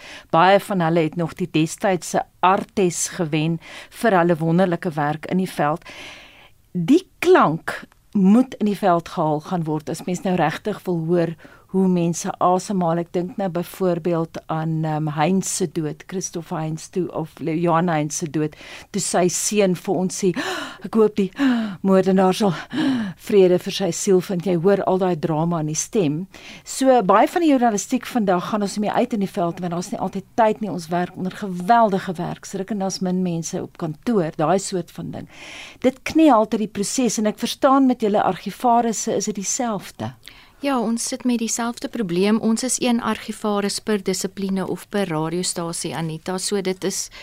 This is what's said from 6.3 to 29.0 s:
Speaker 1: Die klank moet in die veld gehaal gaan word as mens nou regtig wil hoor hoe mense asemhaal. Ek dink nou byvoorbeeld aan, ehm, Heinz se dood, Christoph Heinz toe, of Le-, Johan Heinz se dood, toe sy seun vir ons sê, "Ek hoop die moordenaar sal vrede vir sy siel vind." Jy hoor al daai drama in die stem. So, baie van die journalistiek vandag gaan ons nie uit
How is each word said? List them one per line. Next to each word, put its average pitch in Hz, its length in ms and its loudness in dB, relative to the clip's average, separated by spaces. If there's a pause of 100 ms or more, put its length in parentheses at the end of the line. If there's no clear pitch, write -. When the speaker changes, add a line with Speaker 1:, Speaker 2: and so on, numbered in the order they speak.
Speaker 1:
Die 180 340 2 (140)
klank 262 640 2 (280)
moet 214 420 6
in 214 120 -2
die 202 120 0
veld 170 300 2
gehaal 156 320 0
gaan 175 240 -4
word 151 240 -4
as 160 160 -8
mens 180 180 -4
nou 185 140 0
regtig 165 480 -2
wil 170 220 -2
hoor 170 280 0 (380)
hoe 190 160 2
mense 170 400 0 (100)
asemhaal. 180 600 0
Ek 170 140 -6
dink 190 260 -4
nou 196 100 -2
byvoorbeeld 170 880 -2 (100)
aan, 160 380 -2
ehm, 156 240 -2
Heinz 160 480 0
se 190 160 -2
dood, 151 340 -6
Christoph 180 440 -8
Heinz 156 380 -6
toe, 180 260 -4
of 156 160 -6 (100)
Le-, 135 200 -2
Johan 170 280 2
Heinz 151 280 0
se 180 140 -6
dood, 151 260 -2 (340)
toe 202 100 -4
sy 180 280 2
seun 196 480 0
vir - 180 -4
ons 180 300 -2
sê, 175 120 2 (480)
"Ek 190 100 -6
hoop 214 220 4
die 190 140 0 (500)
moordenaar 190 540 4
sal 202 180 2 (640)
vrede 185 420 4
vir 190 140 -6
sy 196 180 -2
siel 190 300 2
vind." 175 240 -4
Jy 185 120 0
hoor 190 280 2
al 190 140 2
daai 180 200 0
drama 165 420 -2
in 151 60 -2
die 156 80 -4
stem. 160 520 -2 (380)
So, 262 380 4
baie 214 260 6
van 359 120 -2
die 330 100 4
journalistiek 240 560 2
vandag 190 440 0
gaan 208 120 -2
ons 196 160 -4
nie 208 140 -2
uit 240 200 0